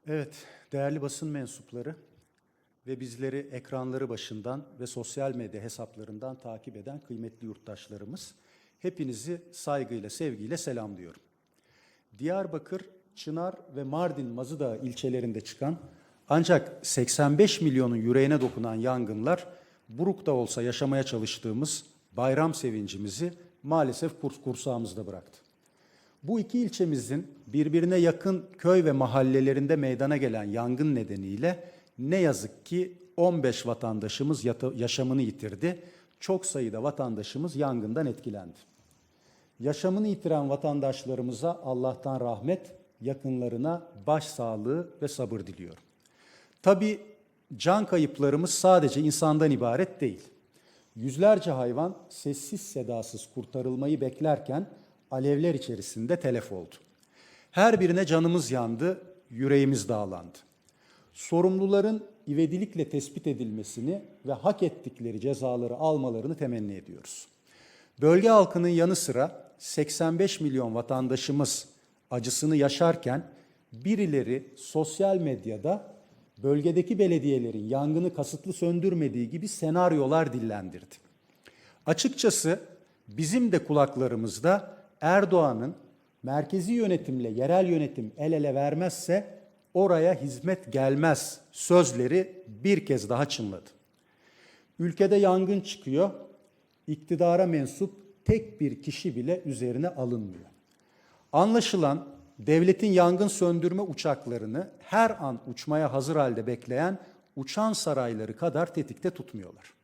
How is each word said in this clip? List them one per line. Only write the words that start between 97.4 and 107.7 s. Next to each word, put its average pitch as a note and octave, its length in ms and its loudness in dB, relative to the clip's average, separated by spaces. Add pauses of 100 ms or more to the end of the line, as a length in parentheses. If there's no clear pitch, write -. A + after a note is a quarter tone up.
mensup E3 480 -2 (320)
tek A3 360 2
bir C#3 200 -2
kişi D3+ 340 -6
bile D#3 300 -2
üzerine B2+ 440 -2
alınmıyor. A#2 560 -6 (880)
Anlaşılan F#3 760 4 (320)
devletin F3+ 520 4
yangın F3+ 360 6
söndürme F3 540 2
uçaklarını C3 880 -4 (100)
her G#3+ 440 2
an B2+ 240 -4
uçmaya D3 460 -2
hazır C#3 220 0
halde A#2+ 320 2
bekleyen B2+ 520 -2 (360)
uçan G#3+ 380 -2